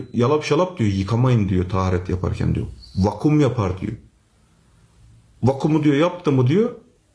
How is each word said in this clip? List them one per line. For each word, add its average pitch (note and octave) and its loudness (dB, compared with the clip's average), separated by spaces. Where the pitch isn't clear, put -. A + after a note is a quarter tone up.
yalap C#3+ 0
şalap," F3+ 0
diyor, G#2+ 2
"yıkamayın," G#2 0
diyor, F2+ 0
"taharet F#2 -2
yaparken," F2 -2
diyor. - -4
"Vakum G#2 2
yapar," A2 0
diyor. - -6
"Vakumu," D3 2
diyor, D3 4
"yaptı E3+ 0
mı," C3 2
diyor, G#3 2